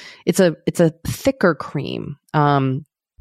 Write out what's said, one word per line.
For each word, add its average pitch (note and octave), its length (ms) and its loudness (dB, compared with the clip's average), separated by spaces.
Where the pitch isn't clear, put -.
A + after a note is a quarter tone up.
it's F3+ 120 2
a, F3 160 4
it's D#3 120 0
a E3 140 4
thicker A#3+ 480 0
cream. - 600 -8
Um, C#3 500 2